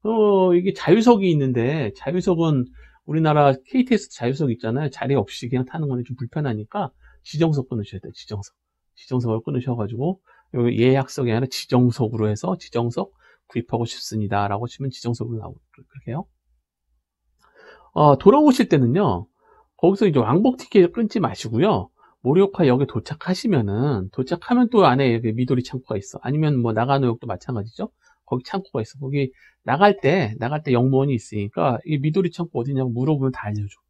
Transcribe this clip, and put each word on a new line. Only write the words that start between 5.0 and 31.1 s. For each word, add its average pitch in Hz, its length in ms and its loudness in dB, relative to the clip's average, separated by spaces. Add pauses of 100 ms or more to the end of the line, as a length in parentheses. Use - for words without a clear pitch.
없이 117 340 -4
그냥 127 160 -2
타는 156 220 -8
거는 123 180 -4
좀 123 120 -12
불편하니까 135 720 -6 (320)
지정석 151 460 -2
끊으셔야 104 320 -8
돼요. 110 120 -16
지정석. - 400 -14 (420)
지정석을 117 500 -4
끊으셔가지고 123 760 -4 (360)
여기 120 260 0
예약석이 131 500 0
아니라 123 180 0
지정석으로 117 800 0
해서 175 280 -4
"지정석 120 540 -6 (360)
구입하고 117 380 -4
싶습니다."라고 101 800 -4
치면 135 240 -8
지정석으로 117 480 -8
나오고 - 200 -16 (120)
그렇게 - 400 -18
해요. 160 140 -8 (1700)
어, 147 240 6
돌아오실 262 520 6
때는요. 127 580 0 (500)
거기서 196 300 4
이제 143 120 4
왕복 185 380 2
티켓을 175 340 4
끊지 226 280 -4
마시고요. 113 680 -2 (320)
모리오카역에 143 680 4
도착하시면은, 123 1200 -2
도착하면 220 580 -2
또 202 160 4
안에 131 220 4
이렇게 117 240 0
미도리 127 320 -2
창고가 127 340 -8
있어. - 240 -12
아니면 147 380 0
뭐 117 140 -2
나가노역도 127 540 0
마찬가지죠. 113 600 -8 (360)
거기 127 180 -6
창고가 190 380 -8
있어. 131 180 -12
거기 139 320 -4 (320)
나갈 196 380 2
때, 135 380 0
나갈 147 240 -6
때 135 100 -2
역무원이 131 400 2